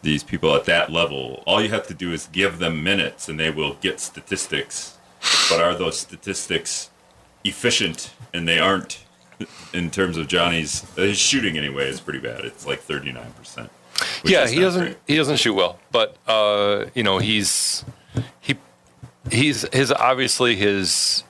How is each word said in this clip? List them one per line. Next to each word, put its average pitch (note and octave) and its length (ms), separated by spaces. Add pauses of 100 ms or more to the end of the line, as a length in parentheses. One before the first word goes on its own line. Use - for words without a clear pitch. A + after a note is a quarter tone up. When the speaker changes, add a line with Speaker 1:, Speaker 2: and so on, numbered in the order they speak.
Speaker 1:
these D2+ 220
people D#2+ 320
at - 100
that F2 260
level, C#2+ 540
all G2 160
you A2 80
have G#2+ 180
to F#2 60
do F2 180
is E2 200
give F#2 280
them E2 240
minutes F2 460
and D#2 100
they D#2+ 120
will D2 240
get - 240
statistics. - 960 (520)
But E2+ 120
are E2+ 140
those E2+ 240
statistics - 880 (540)
efficient? - 680 (220)
And E2+ 140
they E2+ 120
aren't F#2 440 (720)
in E2+ 180
terms F2+ 260
of D#2 100
Johnny's, E2+ 560 (140)
uh, F2 60
his G2+ 160
shooting G#2+ 380
anyway C#2 300
is C2+ 120
pretty C#2 200
bad. B1 260
It's - 200
like C#2 140
thirty-nine C2 540
percent, - 360 (540)
which - 80
Speaker 2:
Yeah, D#3 120
Speaker 1:
is A#2 80
Speaker 2:
he C3+ 60
Speaker 1:
not F3+ 60
Speaker 2:
doesn't, F3+ 200
Speaker 1:
great. - 140 (100)
Speaker 2:
he C#3+ 100
doesn't D3 200
shoot A2+ 160
well, F2+ 240 (140)
but, A2+ 240 (120)
uh, G#2 580 (100)
you A#2+ 80
know, F#2+ 160
he's, G#2 640 (560)
he, - 160 (720)
he's, C#3 440
his, C3+ 180
obviously B2+ 640
his G2 760